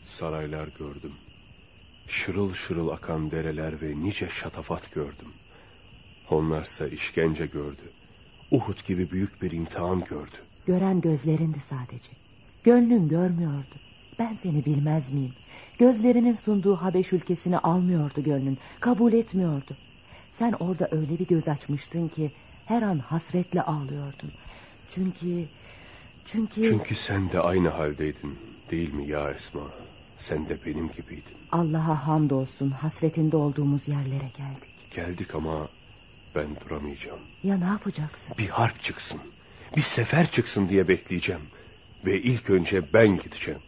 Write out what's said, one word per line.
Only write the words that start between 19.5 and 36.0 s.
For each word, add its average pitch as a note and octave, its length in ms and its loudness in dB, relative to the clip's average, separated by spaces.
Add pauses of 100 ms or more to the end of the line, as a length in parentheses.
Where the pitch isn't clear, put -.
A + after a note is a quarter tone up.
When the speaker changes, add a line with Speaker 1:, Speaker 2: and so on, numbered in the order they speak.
Speaker 2:
Sen A#3 200 0
orada F3 400 -2
öyle D#3 280 0
bir F3+ 80 -2
göz E3 200 4
açmıştın D#3 600 -4
ki D3+ 240 -4 (340)
her A#3 160 0
an F#3+ 180 0
hasretle E3+ 640 -2
ağlıyordun. C#3+ 680 -6 (580)
Çünkü... F3 560 -4 (800)
Çünkü G#3+ 380 -2
Speaker 1:
Çünkü A2+ 320 2
sen G2 360 -2
de F2 80 2
aynı F2 300 4
haldeydin, D2+ 680 -4 (320)
değil E2 220 -2
mi C#2+ 140 -6
ya D2 240 -2
Esma? - 300 -10 (560)
Sen D#2 320 -6
de D2 160 -4
benim D#2+ 220 -4
gibiydin. - 500 -14 (140)
Speaker 2:
Allah'a D#3+ 560 0
hamdolsun, C#3 640 2
hasretinde D#3 640 0
olduğumuz C#3+ 500 0
yerlere C#3 500 -4
geldik. - 580 -16
Speaker 1:
Geldik F2+ 400 -6
ama D#2 340 -4 (680)